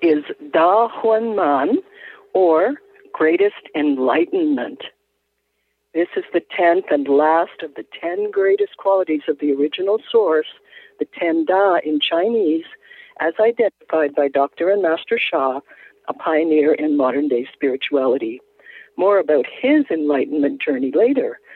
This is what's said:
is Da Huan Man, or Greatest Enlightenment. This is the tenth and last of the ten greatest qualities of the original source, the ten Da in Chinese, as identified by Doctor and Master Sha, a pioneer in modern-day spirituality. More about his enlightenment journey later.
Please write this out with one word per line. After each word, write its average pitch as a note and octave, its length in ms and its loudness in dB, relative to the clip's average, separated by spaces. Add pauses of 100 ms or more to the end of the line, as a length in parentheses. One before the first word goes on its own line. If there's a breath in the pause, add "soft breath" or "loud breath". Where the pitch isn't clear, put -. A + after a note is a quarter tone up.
is - 240 2 (260)
Da - 380 4
Huan A3 440 0
Man, D#3+ 440 0 (560 loud breath)
or F#3 400 4 (400)
Greatest F3 420 2 (220)
Enlightenment. C#3+ 1040 0 (1120)
This - 240 -2
is F#3 160 -6
the E3+ 80 0 (140)
tenth F3 360 2
and C#3+ 160 0
last D#3 560 2
of D3 120 -14
the - 100 -14 (140)
ten - 300 -4
greatest G3 460 0
qualities F3+ 540 0
of D3 100 -2
the D3 140 0
original F3+ 460 -2 (120)
source, D#3+ 360 2 (520 loud breath)
the D3 80 -4 (100)
ten E3 280 -2
Da F#3 320 2
in D3+ 240 -2
Chinese, E3+ 640 0 (560 loud breath)
as D#3+ 180 -2
identified G3 760 0
by C#3+ 120 0
Doctor C#3 420 -2
and G3+ 120 2
Master E3 360 -2
Sha, C3+ 440 -2 (480 loud breath)
a - 40 -6
pioneer D#3 600 2
in D3+ 240 -2
modern-day C3+ 560 0
spirituality. C3 880 -2 (560 loud breath)
More G3 200 2
about D3+ 280 2 (160)
his C#4+ 280 2
enlightenment D3 720 -2
journey C3+ 320 -4
later. G3+ 460 0 (160 loud breath)